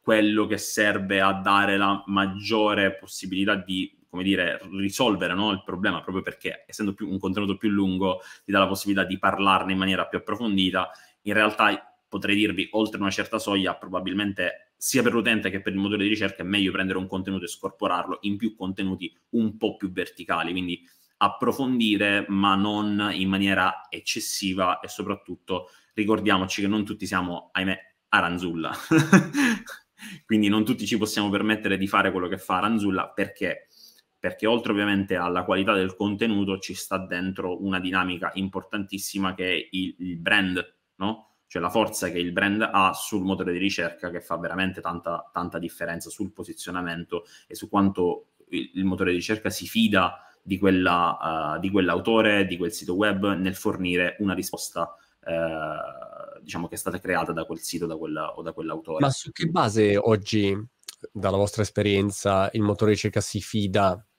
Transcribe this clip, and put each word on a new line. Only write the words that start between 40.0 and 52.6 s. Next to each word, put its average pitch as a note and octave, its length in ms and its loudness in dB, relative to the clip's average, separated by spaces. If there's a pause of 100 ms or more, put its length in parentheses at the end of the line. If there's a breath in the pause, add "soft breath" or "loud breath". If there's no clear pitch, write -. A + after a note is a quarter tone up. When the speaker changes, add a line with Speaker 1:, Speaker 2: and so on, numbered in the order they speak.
Speaker 1:
brand, F#2 580 2 (200)
no? - 400 -6 (100)
Cioè F2 160 -4
la F2 80 0
forza G2 400 0
che F2 80 -4
il F2 140 -2
brand G2+ 380 2
ha F#2+ 220 4
sul - 300 -4
motore F#2 300 0
di F2 60 0
ricerca, F2+ 520 -2
che E2+ 100 -8
fa E2+ 160 -6
veramente F2 440 -4
tanta, E2+ 520 -6
tanta F2 260 -6
differenza E2+ 520 -8
sul - 220 -8
posizionamento F2 920 -6 (220 loud breath)
e - 80 -16
su - 140 -12
quanto G2 640 2 (160)
il, C2+ 260 -6
il F#2 100 -2
motore F2+ 260 0
di F2+ 60 2
ricerca G#2 340 -4
si F2+ 160 -8
fida G2+ 520 2 (280 loud breath)
di F#2 120 -2
quella, F2 1000 2
eh, E2+ 40 -6
di F#2+ 100 -2
quell'autore, G2+ 720 4
di F2+ 140 -4
quel F2 120 -2